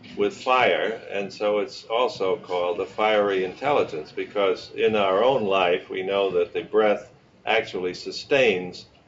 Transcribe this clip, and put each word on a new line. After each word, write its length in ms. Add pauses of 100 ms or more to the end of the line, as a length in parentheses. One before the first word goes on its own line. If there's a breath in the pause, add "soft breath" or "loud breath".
(160)
with 180
fire, 760
and 200
so 280
it's 260
also 520
called 420
the 80
fiery 580
intelligence, 680
because 640
in 220
our 260
own 220
life, 460
we 120
know 280
that 240
the 80
breath 480 (340)
actually 480
sustains 920 (220)